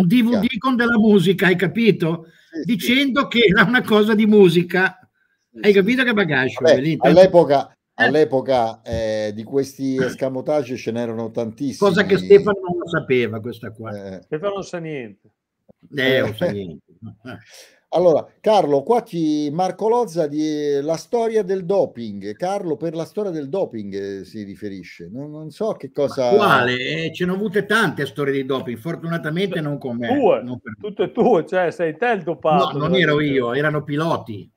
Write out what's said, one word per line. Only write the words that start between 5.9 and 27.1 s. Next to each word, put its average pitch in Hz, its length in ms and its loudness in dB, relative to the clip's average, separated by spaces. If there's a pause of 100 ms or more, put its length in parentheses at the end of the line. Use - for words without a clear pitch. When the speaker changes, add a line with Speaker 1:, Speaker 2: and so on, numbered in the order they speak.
Speaker 2:
che 240 100 2
bagaglio, 147 460 0
Speaker 1:
Vabbè, 143 160 6
Speaker 2:
Belin? 143 260 0
Speaker 1:
all'epoca, 160 680 6
Speaker 2:
Eh. - 340 -6
Speaker 1:
all'epoca, 127 800 2
eh, 110 540 -4
di 110 80 -10
questi 135 540 -4
Speaker 2:
<clears throat> 131 40 0
Speaker 1:
escamotage 131 720 -4
ce 113 160 -6
n'erano 113 380 -6
tantissimi. 117 480 -6
Speaker 2:
Cosa 202 280 2
che 196 120 2
Stefano 202 500 4
non 180 120 -4
lo - 100 -10
sapeva, 123 500 -2
questa 113 320 -12
qua. 107 460 -14
Speaker 1:
Eh. - 60 -18
Speaker 3:
Stefano 202 320 -8
non 190 80 -10
sa 175 160 -12
niente. 135 500 -14 (680)
Speaker 2:
Eh, 131 260 0
non 110 140 -4
sa 175 120 -2
Speaker 1:
Eh. - 40 0
Speaker 2:
niente. 92 320 -10 (180)
Speaker 1:
<laughs> 113 420 -18 (460)
Allora, 165 380 4 (140)
Carlo, 156 420 2
qua 226 200 2
ci, 151 500 -2
Marco 180 340 -2
Lozza 190 400 0
di, 147 540 -2
la 156 160 -2
storia 226 460 -2
del 190 200 -4
doping. 113 720 -4
Carlo 180 400 -4
per 160 180 -6
la 160 120 -6
storia 202 260 -6
del 151 160 -8
doping, 117 460 -6
eh, 98 320 -8
si 107 180 -14
riferisce. 95 680 -14
Non, 139 220 -14
non 156 180 -14
so 208 240 -6
che - 140 -12
Speaker 2:
Ma - 60 -16
Speaker 1:
cosa 131 420 0
Speaker 2:
quale? 139 720 2
Eh, 160 80 -8